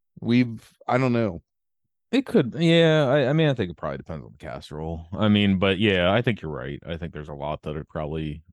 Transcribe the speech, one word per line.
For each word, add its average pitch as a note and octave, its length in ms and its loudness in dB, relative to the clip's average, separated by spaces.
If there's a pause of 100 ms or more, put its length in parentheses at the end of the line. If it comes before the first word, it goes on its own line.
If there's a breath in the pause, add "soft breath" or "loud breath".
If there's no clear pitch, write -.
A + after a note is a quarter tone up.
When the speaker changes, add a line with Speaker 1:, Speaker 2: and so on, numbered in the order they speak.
(220)
Speaker 1:
We've, A#2 500 0 (160)
I A#2+ 100 2
don't B2+ 160 0
know. G#2 280 -2 (680)
Speaker 2:
It C4 140 0
could, B2 320 2
yeah. E3 500 4
I, C3+ 220 2
I D3 40 0
mean, D#3+ 160 4
I C3+ 40 2
think G2+ 180 -4
it D#2 60 -14
probably C#2+ 200 -6
depends D2 280 -12
on G#1 60 -20
the D2+ 60 -20
casserole. D#2+ 720 -10
I G2 160 0
mean, G2+ 320 4
but F#2+ 200 2
yeah, F#2+ 340 2
I A#2+ 80 2
think A#2 200 -2
you're D#2 100 -8
right. C2+ 340 -10
I E2+ 120 -8
think D#2+ 160 -10
there's D2+ 160 -12
a D2 40 -12
lot C#2+ 300 -8
that D2+ 120 -8
are D#2 80 -10
probably D#2 680 -8